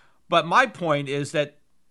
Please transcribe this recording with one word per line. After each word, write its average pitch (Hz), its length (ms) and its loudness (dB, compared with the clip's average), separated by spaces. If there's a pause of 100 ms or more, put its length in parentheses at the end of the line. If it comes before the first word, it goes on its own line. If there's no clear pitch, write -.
(300)
But 165 160 2
my 214 200 4
point 147 440 -2
is 143 240 -4
that 147 240 -2 (340)